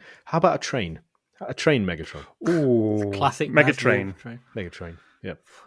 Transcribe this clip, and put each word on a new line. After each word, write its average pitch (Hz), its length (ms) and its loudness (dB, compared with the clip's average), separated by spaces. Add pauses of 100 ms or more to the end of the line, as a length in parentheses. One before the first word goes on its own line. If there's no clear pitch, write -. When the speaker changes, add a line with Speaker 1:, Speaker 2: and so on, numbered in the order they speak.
(260)
Speaker 1:
How - 120 -2
about 170 180 4
a - 40 -6
train? 87 400 -6 (420)
A 196 120 -8
train 131 320 2
Megatron. 80 400 -6 (220)
Speaker 2:
Ooh, 110 680 2
Speaker 3:
Classic 139 360 -2
Speaker 2:
Megatrain. 123 640 2
Speaker 3:
Hasbro - 40 -18
train. 123 220 -14 (160)
Speaker 1:
Megatrain. 87 420 -10 (260)
Yep. - 180 -10 (260)